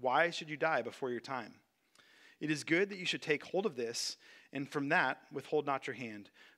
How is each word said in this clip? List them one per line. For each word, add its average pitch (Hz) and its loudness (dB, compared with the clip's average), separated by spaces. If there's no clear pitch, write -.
Why 135 4
should 160 -6
you 151 -6
die 151 2
before 123 -4
your 120 -2
time? 123 -6
It 151 -2
is 147 -2
good 170 4
that 196 -8
you 180 -8
should 151 -2
take 147 2
hold 190 0
of 160 -2
this, 120 -4
and 139 -6
from 143 0
that 151 2
withhold 147 0
not 135 0
your 127 -4
hand. 107 -10